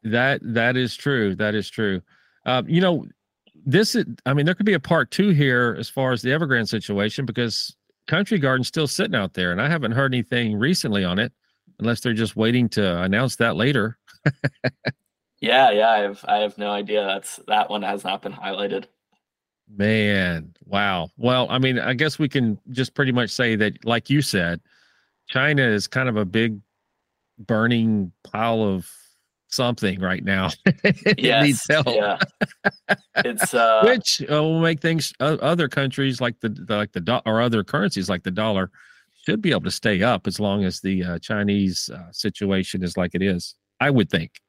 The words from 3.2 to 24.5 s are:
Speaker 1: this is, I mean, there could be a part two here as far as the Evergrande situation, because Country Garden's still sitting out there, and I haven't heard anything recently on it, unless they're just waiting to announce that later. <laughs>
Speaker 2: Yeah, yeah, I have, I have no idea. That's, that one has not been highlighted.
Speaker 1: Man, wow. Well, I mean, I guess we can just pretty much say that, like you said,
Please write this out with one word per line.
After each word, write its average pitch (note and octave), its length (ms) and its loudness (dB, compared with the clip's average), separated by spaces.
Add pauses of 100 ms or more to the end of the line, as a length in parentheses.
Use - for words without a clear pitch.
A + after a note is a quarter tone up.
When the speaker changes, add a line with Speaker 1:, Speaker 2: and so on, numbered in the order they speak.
Speaker 1:
this F#3 300 2
is, A3+ 100 0 (220)
I C3+ 60 0
mean, C#3+ 120 2
there F3+ 80 2
could G3+ 140 0
be G#3 60 4
a D#3+ 60 2
part D3 300 0
two G3+ 200 0
here B2 500 4
as G#2+ 100 -8
far C3 220 -2
as A#2 100 -2
the B2 80 -2
Evergrande C3+ 400 0
situation, G#2+ 560 -2
because A#2 500 -4 (300)
Country G3 320 0
Garden's C3 300 0
still D#3 200 -2
sitting F#3 280 -4
out G2 180 -2
there, F2+ 180 -2
and F2+ 80 -2
I B2+ 80 0
haven't D3 260 -2
heard C3+ 200 0
anything A#2 440 -2
recently A2+ 460 0
on F2+ 140 0
it, A#2+ 140 0 (480)
unless A2+ 220 -2
they're A#2+ 120 0
just A2 220 -2
waiting A#2 340 2
to F2+ 320 0
announce G#2 360 0
that A#2 180 2
later. A#2 420 0 (280)
<laughs> D3+ 40 4 (1080)
Speaker 2:
Yeah, A#2+ 320 6
yeah, G#2+ 180 4
I A2 100 4
have, G2+ 280 -4
I G#2 100 2
have G#2+ 220 -2
no G#2 100 -4
idea. G#2 340 -2
That's, G2 340 -6 (100)
that G#2+ 220 2
one G#2 120 -4
has G2+ 220 -4
not F#2+ 180 -6
been G2 120 -10
highlighted. G2 520 -6 (880)
Speaker 1:
Man, G2+ 800 0 (120)
wow. F#2+ 520 -2
Well, B2+ 320 2
I B2 80 -2
mean, B2+ 220 0
I A#2 140 -2
guess D3 260 -2
we D3 100 0
can A#2 300 0 (100)
just B2+ 240 -6
pretty C3+ 180 0
much A#2+ 200 0
say A2+ 240 0
that, G#2 280 -2
like A#2 260 -2
you C#3+ 120 2
said, E2+ 400 -2 (680)